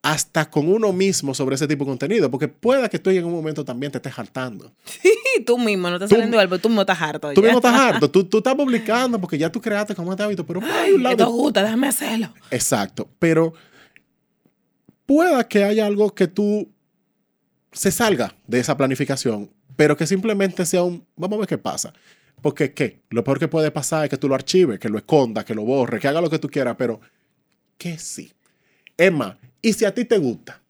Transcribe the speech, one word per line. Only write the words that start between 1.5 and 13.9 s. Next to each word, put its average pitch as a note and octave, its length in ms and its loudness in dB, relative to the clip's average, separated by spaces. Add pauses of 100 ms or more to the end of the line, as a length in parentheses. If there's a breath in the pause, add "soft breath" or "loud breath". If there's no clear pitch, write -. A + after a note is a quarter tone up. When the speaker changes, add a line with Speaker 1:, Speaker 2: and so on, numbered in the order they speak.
Speaker 1:
ese C#3+ 120 -2
tipo C#3+ 160 -2
de C3+ 60 -4
contenido, C#3+ 400 0
porque C3+ 180 -4
pueda B3 420 0
que F#3+ 100 -6
tú F#3+ 100 -2
en F3+ 160 0
un E3+ 60 -4
momento D#3 340 -6
también C3+ 260 -8
te C3+ 60 -10
estés C3+ 220 -10
hartando. A#2 520 -12 (120)
Speaker 2:
Sí, - 280 2 (340)
tú A#3+ 120 2
mismo, G3+ 320 0
no F3 60 -2
estás G3 140 -6
Speaker 1:
Tú G3+ 60 10
Speaker 2:
saliendo A3+ 240 2
algo, F#3 200 2
tú A3 100 0
mismo A3 120 4
estás F3+ 200 0
harto D3+ 320 -4
Speaker 1:
Tú F#3+ 80 8
Speaker 2:
ya. A3 60 6
Speaker 1:
mismo A#3+ 100 6
estás B3 160 4
Speaker 2:
<laughs> B3 300 4
Speaker 1:
harto, C#3 80 2
tú, F#3+ 120 4
tú F#3+ 140 0
estás C4 180 2
publicando A#3+ 640 0
porque F3 180 -4
ya D#3+ 140 -2
tú A3+ 80 -8
creaste G#3 360 -4
como F3 160 -8
este F#3+ 120 -6
hábito, F#3+ 220 -4
pero F#3 140 -8
por C#4 100 -8
Speaker 2:
Ay, G4 220 2
Speaker 1:
un D4 100 6
lado B3+ 140 2
Speaker 2:
esto A3+ 160 4
gusta, A#3+ 320 2
déjame A3+ 240 0
hacerlo. A3+ 440 -4 (200)
Speaker 1:
Exacto, A2 680 -4
pero E3 360 0 (1500 soft breath)